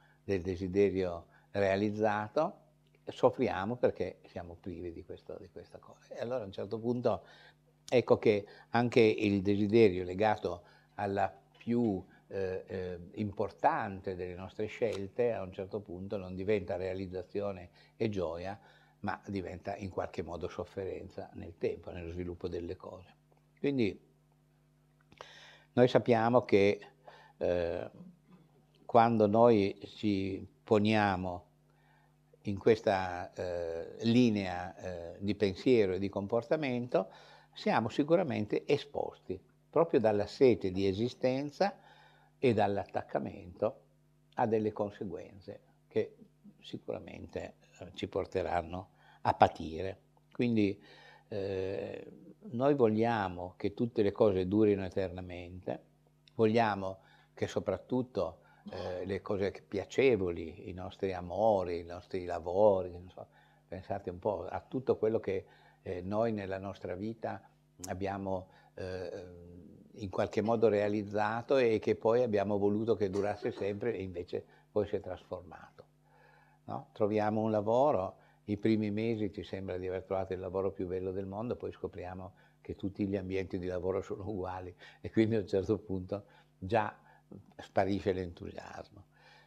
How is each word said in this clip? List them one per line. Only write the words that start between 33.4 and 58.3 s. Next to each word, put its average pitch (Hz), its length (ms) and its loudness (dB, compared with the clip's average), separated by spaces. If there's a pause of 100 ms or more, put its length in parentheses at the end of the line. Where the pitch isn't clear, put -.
linea, 104 720 4
eh, 87 440 -10
di 101 160 -2
pensiero 101 580 4
e 92 60 -2
di 98 100 -2
comportamento, 123 1000 -2 (440)
siamo 123 360 0
sicuramente 143 760 0
esposti - 720 -4 (300)
proprio 160 300 4
dalla 104 280 4
sete 110 440 4
di 95 160 2
esistenza 131 880 0 (600)
e 123 160 4
dall'attaccamento 101 1300 -2 (540)
a 123 100 2
delle 107 260 2
conseguenze 98 920 -8 (260)
che - 280 -2 (440)
sicuramente, 87 960 -10 (240)
eh, 87 140 -16
ci - 140 -6
porteranno 87 800 -4 (320)
a 110 120 2
patire. 87 680 0 (300)
Quindi, 107 500 2 (480)
eh, 98 800 -6 (400)
noi 135 220 2
vogliamo 107 840 2
che 101 160 -4
tutte 120 280 -2
le 101 100 4
cose 95 360 4
durino 101 360 4
eternamente, 90 1000 -8 (540)
vogliamo 107 640 2 (340)
che 101 140 -4
soprattutto, 95 920 -2 (300)